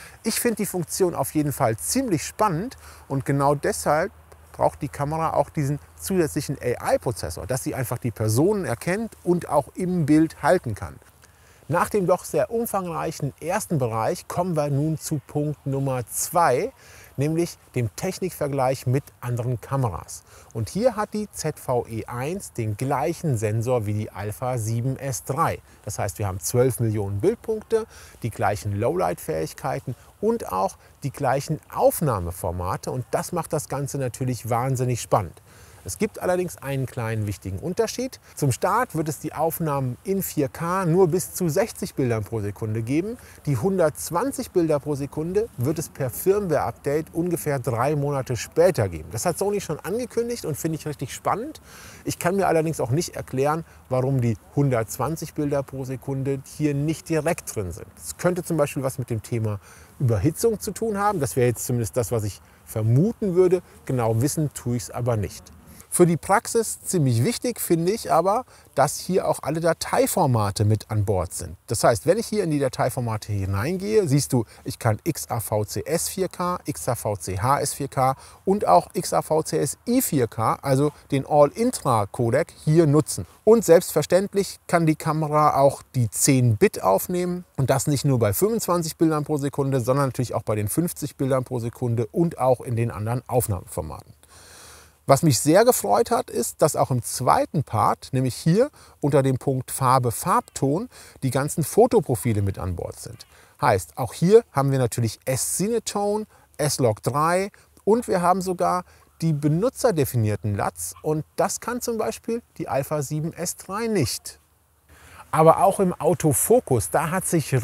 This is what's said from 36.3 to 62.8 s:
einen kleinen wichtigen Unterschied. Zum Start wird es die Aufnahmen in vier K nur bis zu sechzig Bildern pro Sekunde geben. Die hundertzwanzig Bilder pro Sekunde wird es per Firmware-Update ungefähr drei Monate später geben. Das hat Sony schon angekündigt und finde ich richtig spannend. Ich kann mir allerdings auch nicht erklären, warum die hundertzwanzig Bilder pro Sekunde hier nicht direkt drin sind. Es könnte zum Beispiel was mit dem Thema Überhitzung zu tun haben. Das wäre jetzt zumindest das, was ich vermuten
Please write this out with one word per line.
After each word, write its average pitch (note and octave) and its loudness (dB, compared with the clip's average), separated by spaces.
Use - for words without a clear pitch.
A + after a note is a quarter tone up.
einen C3+ -4
kleinen A2 -4
wichtigen G2 -8
Unterschied. A3 -4
Zum C#3 0
Start G#3 0
wird D#3+ -4
es D3+ -6
die - -10
Aufnahmen C#3+ -2
in F#3+ -2
vier C#3+ -2
K F3+ -2
nur F3 6
bis - -2
zu F3+ -2
sechzig F#3+ -2
Bildern A#2 0
pro A2 -6
Sekunde G#2+ -4
geben. E3+ -2
Die C#3+ 0
hundertzwanzig F3+ -2
Bilder D#3 2
pro D3 -4
Sekunde D#3+ -4
wird D#3 -2
es - -8
per C3 -6
Firmware-Update D#3 0
ungefähr D#3+ -2
drei B2+ 0
Monate C#3 -2
später D#3 2
geben. D#2 -10
Das - -6
hat E3+ 0
Sony G3+ 0
schon D3+ -6
angekündigt A#3 -4
und D3+ -6
finde D#3+ -4
ich - -12
richtig C#3+ -8
spannend. G#3 -4
Ich - -6
kann F3+ 0
mir F#3+ 2
allerdings D#3+ 2
auch B2+ -2
nicht E3 -2
erklären, D3 -2
warum B2+ 0
die A#2 2
hundertzwanzig C3+ 0
Bilder C#3+ -2
pro C3+ -10
Sekunde C3+ -4
hier D3 0
nicht D3+ -2
direkt D#3+ -2
drin F#2 -4
sind. - -14
Es - -14
könnte F3+ 0
zum E3+ -2
Beispiel C#3+ 0
was C3 -4
mit B2 -6
dem A2+ -2
Thema A2 -4
Überhitzung D3+ 2
zu G#3+ -8
tun A3 -4
haben. G3+ 0
Das - -2
wäre B2 4
jetzt - -2
zumindest A#2+ -2
das, B2 0
was A2 0
ich G#2 -6
vermuten D#3+ 2